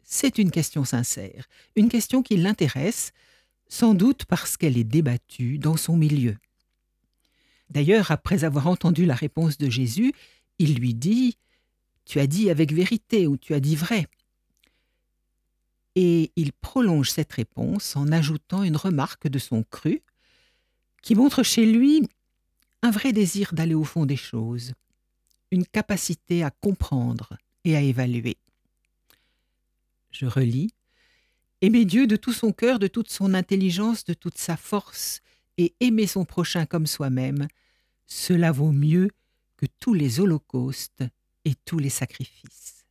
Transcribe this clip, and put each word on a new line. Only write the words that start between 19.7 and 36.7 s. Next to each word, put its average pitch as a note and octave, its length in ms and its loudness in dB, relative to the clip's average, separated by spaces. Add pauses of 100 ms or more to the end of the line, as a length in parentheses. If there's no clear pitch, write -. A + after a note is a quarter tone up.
qui - 140 2
montre C4+ 260 4
chez A3+ 240 4
lui C4 420 4 (720)
un A#3+ 100 2
vrai G#3+ 220 0
désir G3 400 0
d'aller E3 220 0
au D#3 100 2
fond D#3 200 -2
des C#3 120 0
choses, A#2+ 560 -8 (800)
une F3+ 140 0
capacité F3+ 800 -4
à C#3+ 80 -2
comprendre A#2+ 840 -4 (260)
et D#3+ 120 2
à D3 60 2
évaluer. B2 560 -2 (1700)
Je - 160 -10
relis : « C3 440 0 (880)
Aimer A3+ 240 4
Dieu A3+ 220 2
de G#3+ 80 4
tout A#3 180 -4
son A3 180 -2
cœur, B3 260 0
de G3 100 -2
toute A3 220 -6
son G3 240 -2
intelligence, F#3+ 720 0
de F3 100 -6
toute - 240 -10
sa E3 200 -6
force, - 640 -8 (360)
et E3+ 220 0
aimer A3 280 2
son F#3 180 -4
prochain E3+ 400 -4
comme D#3+ 220 -4